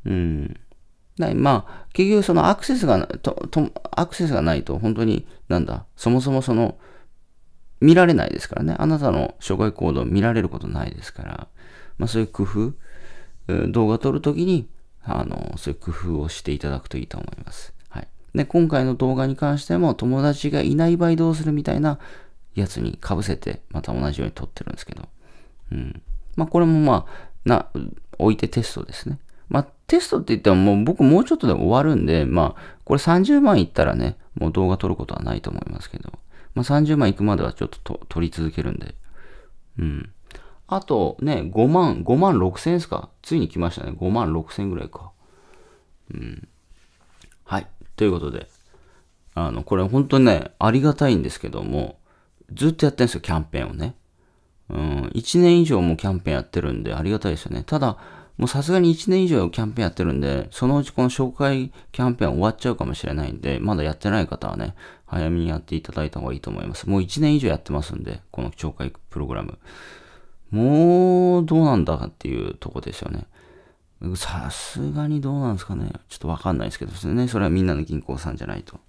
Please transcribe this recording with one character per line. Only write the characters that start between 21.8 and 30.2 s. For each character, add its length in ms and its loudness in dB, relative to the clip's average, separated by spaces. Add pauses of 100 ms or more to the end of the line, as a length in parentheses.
な 160 0 (560)
や 140 0
つ 140 -8
に 220 -4
被 200 -2
せ 120 -2
て、 360 -8
ま 100 -4
た 120 -6
同 180 -2
じ 100 -6
よ 60 -4
う 20 -4
に 20 -8
撮 140 -10
っ 20 -8
て 160 -12
る 60 -10
ん 40 -8
で 40 -10
す 80 -14
け 80 -14
ど。 160 -14 (600)
う 40 -4
ん。 260 -8 (340)
ま 100 0
あ、 20 -12
こ 120 4
れ 80 6
も 120 6
ま 300 4
あ、 200 -12 (160)
な-、 200 4 (540)
置 140 4
い 40 0
て 100 -2
テ 140 0
ス 140 -6
ト 100 -8
で 80 -14
す 160 -10
ね。 100 -6 (300)
ま 120 2
あ、 60 -4 (200)
テ 120 6
ス 120 -4
ト 80 2
っ 40 -4